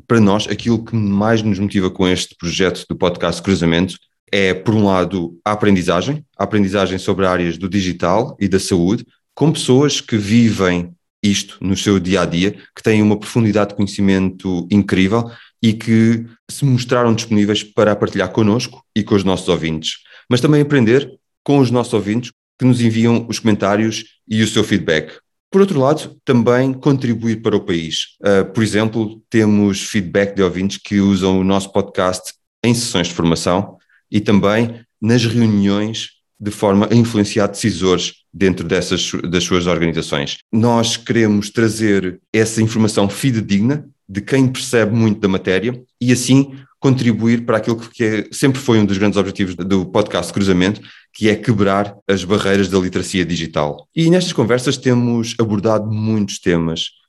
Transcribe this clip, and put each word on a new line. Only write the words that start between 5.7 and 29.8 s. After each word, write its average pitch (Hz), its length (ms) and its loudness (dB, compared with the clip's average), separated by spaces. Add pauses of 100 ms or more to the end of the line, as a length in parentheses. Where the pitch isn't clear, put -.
a 101 60 -4
aprendizagem 95 540 0
sobre 95 280 -2
áreas 87 320 0
do 90 120 -8
digital 92 680 -2
e 101 80 0
da 95 120 0
saúde, 95 460 0 (280)
com 151 180 2
pessoas 139 500 2
que - 160 -4
vivem 98 760 2 (320)
isto - 380 -2
no 95 140 -2
seu 98 240 2
dia-a-dia, 90 520 0 (240)
que - 80 -20
têm 107 180 4
uma 104 160 2
profundidade 104 520 0
de - 60 -16
conhecimento 95 960 -2
incrível 104 600 2 (300)
e 113 120 2
que 113 520 2 (240)
se - 140 -6
mostraram 123 500 2
disponíveis 104 500 0
para 104 320 2
partilhar 98 360 -2
connosco 113 520 0 (120)
e 107 80 0
com 110 120 0
os 98 80 2
nossos 90 240 -2
ouvintes. 80 500 -4 (320)
Mas 123 120 2
também 147 200 4
aprender 139 480 2 (340)
com 139 160 2
os 123 120 4
nossos 120 220 0
ouvintes 107 380 -2 (280)
que 123 60 0
nos 123 160 4
enviam 117 480 2
os 104 100 -6
comentários 107 640 0 (240)
e 110 140 0
o 107 60 2
seu 107 160 0
feedback. 80 500 -2 (360)
Por 196 120 2
outro 190 180 2
lado, 143 460 -2
também 123 480 2
contribuir 120 680 -2
para 110 140 0
o 95 80 -2
país. 82 580 -6
Ah, 98 220 2
por - 180 -8
exemplo, 110 680 -2
temos 104 520 2